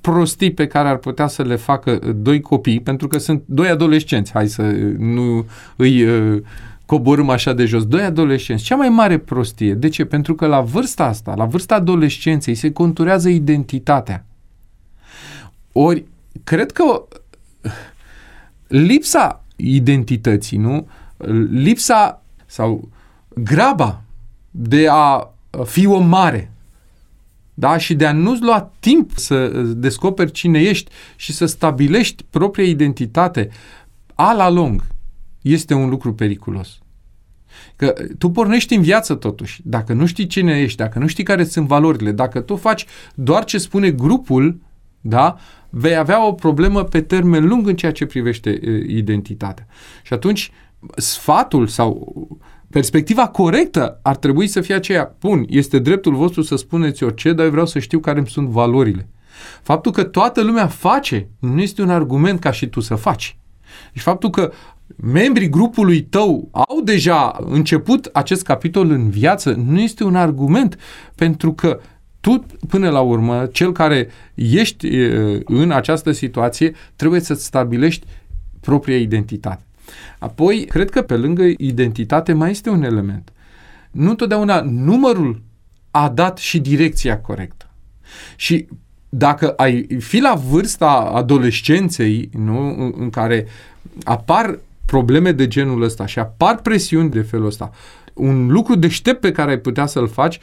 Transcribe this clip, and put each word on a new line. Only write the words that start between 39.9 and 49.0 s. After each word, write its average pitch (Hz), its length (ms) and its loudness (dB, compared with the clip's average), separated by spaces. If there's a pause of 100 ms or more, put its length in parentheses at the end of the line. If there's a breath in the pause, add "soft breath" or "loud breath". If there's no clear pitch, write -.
nu 131 120 2
știi 175 220 -2
cine 165 320 0
ești, 131 180 -2
dacă 110 220 -6
nu 139 80 0
știi 165 160 -4
care 185 200 0
sunt 160 240 -2
valorile, 143 440 2
dacă 127 280 -4
tu 202 160 -4
faci 214 300 -2 (300 loud breath)
doar 147 280 0
ce 220 140 -4
spune 190 340 0
grupul, 147 680 0 (420)
da? 120 360 2 (320 soft breath)
Vei 156 260 0
avea 180 300 2
o 208 80 0
problemă 175 500 0
pe 170 180 0
termen 170 460 2
lung 220 200 2
în 190 80 0
ceea 170 160 -2
ce 156 140 -6
privește, 117 440 -4
e, 110 280 -2 (100)
identitatea. 104 800 -4 (360 soft breath)